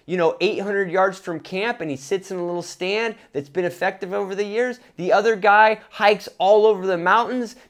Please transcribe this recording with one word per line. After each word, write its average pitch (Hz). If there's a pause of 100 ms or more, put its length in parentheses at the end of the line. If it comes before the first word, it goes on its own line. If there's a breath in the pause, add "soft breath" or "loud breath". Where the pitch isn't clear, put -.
you 175
know, 165
eight 196
hundred 196
yards 185
from 165
camp, 208
and 160
he 139
sits 190
in 190
a 175
little 175
stand 208 (160 loud breath)
that's 143
been 180
effective 175
over 196
the 202
years. 240 (160 soft breath)
The 170
other 208
guy 214 (100)
hikes 208 (100)
all 208
over 196
the 185
mountains, 220 (140 loud breath)